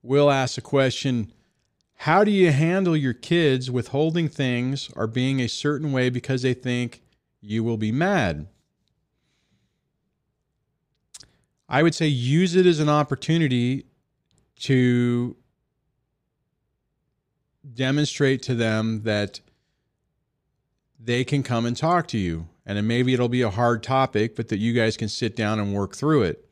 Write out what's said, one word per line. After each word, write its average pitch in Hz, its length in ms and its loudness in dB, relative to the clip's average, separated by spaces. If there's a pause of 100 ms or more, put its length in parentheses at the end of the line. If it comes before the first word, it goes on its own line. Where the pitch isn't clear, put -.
Will 143 260 4
asks 135 300 0
a - 20 -8
question. 131 720 0 (640)
"How 175 260 4
do 208 80 2
you 185 180 4
handle 165 460 2
your 135 180 0
kids 135 560 0
withholding 151 580 0
things 131 680 -4
or 110 100 -2
being 127 320 -2
a 123 80 0
certain 147 460 -4
way 127 180 2
because 127 320 -4
they 127 120 0
think 123 460 -6 (400)
you 107 220 -4
will 113 140 -2
be 107 160 -2
mad?" 127 560 0 (3250)
I 147 160 2
would 165 100 4
say 160 140 -2
use 147 480 0
it 185 100 6
as 165 140 4
an 151 80 2
opportunity 139 960 0 (720)
to 123 800 2 (2500)
demonstrate 135 680 0
to 127 120 -4
them 110 480 -2
that 104 380 -2 (1600)
they 120 240 -2
can 143 180 0
come 120 240 -2
and 123 100 -2
talk 160 320 0
to 117 100 -4
you. 85 300 -4 (160)
And 101 120 -6
then 104 100 -2
maybe 123 260 2
it'll 123 160 0
be 123 140 0
a 113 80 0
hard 117 320 0
topic, 127 540 0
but 110 120 -6
that 107 100 -2
you 113 140 0
guys 113 240 0
can 110 120 -6
sit 113 260 -6
down 107 240 -2
and 101 160 -4
work 98 220 -4
through 147 260 2
it. 82 300 -4